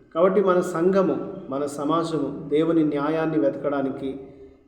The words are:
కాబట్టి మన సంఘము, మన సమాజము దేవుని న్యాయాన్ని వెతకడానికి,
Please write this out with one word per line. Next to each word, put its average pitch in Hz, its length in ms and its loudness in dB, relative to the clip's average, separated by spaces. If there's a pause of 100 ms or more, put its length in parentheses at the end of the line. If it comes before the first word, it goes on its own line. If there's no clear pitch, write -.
(140)
కాబట్టి 190 280 4
మన 180 180 4
సంఘము, 175 760 0 (160)
మన 143 160 -4
సమాజము 147 840 -2
దేవుని 156 360 2
న్యాయాన్ని 156 540 0
వెతకడానికి, 139 840 -2 (480)